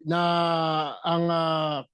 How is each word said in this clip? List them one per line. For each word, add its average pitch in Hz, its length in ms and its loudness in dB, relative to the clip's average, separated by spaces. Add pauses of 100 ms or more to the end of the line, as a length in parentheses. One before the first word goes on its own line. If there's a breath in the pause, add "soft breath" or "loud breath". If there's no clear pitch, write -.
na 165 160 0 (800)
ang, 170 320 0
ah, 156 480 0 (140)